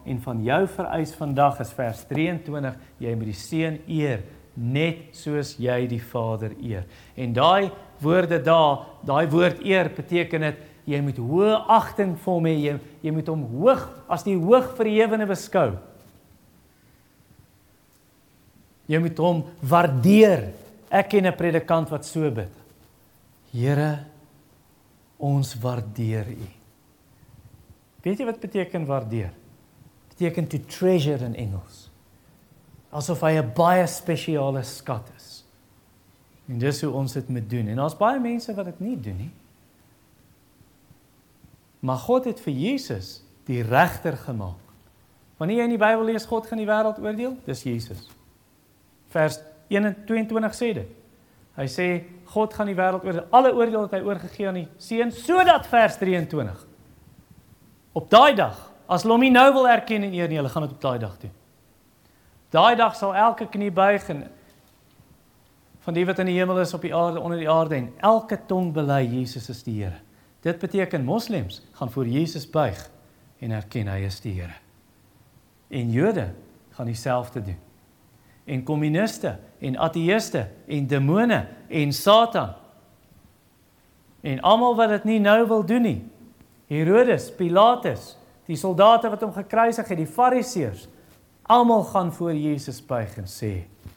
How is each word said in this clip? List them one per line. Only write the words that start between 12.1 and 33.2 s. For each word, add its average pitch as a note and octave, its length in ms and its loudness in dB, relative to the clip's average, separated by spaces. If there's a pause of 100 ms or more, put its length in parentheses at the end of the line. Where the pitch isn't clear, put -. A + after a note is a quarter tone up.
vir F#3 160 -2
hom E3 100 0
hê, D#3+ 180 2
jy, D3 180 -2 (220)
jy D#3 80 -4
moet D#3 160 -2
hom D#3+ 200 -4
hoog, E3+ 440 2 (180)
as E3+ 140 -4
die G3 140 0
hoog B3 400 4
verhewene A3 500 4
beskou. E3 520 0 (3000)
Jy D3+ 120 0
moet E3 200 -2
hom E3 260 2 (180)
waardeer. D#3+ 880 4 (380)
Ek G3 180 2
ken G3 180 2
'n F3+ 100 0
predikant E3 540 0
wat D3 140 -6
so D#3 260 -2
bid. G#2+ 200 -6 (1000)
"Here, C#3+ 540 -2 (1120)
ons C#3 360 -2
waardeer A2 720 -6
U." A2 200 -14 (1500)
Weet G3+ 160 -4
jy C#4 80 -6
wat A3+ 140 -6
beteken F3+ 460 -4
waardeer? A2+ 460 -4 (760)
Beteken E3+ 380 -4
to D3 120 -6
treasure D3 640 0
in A#2 100 -6
Engels. - 560 -10 (1000)
Asof D3+ 300 -4